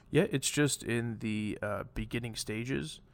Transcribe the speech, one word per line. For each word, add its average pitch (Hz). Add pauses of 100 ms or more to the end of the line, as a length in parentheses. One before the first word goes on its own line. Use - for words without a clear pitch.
(100)
Yeah, 151
it's 139
just 147
in 117
the, 107
uh, 104 (100)
beginning 113
stages. 131 (140)